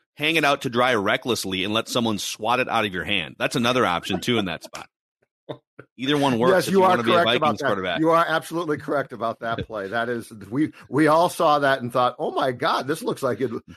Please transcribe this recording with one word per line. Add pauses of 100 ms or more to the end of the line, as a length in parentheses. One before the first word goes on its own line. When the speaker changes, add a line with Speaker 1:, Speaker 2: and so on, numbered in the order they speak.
(140)
Speaker 1:
hang
it
out
to
dry
recklessly
and
let
someone
swat
it
out
of
your
hand.
That's
another
option,
too,
in
that
spot. (1080)
Either
one
works
Speaker 2:
Yes,
Speaker 1:
if
Speaker 2:
you
Speaker 1:
you
Speaker 2:
are
Speaker 1:
wanna
be
a
Speaker 2:
correct
about
Speaker 1:
Vikings
Speaker 2:
that.
Speaker 1:
quarterback.
Speaker 2:
You
are
absolutely
correct
about
that
play.
That
is, (200)
we, (160)
we
all
saw
that
and
thought,
"Oh
my
God,
this
looks
like
it, (260)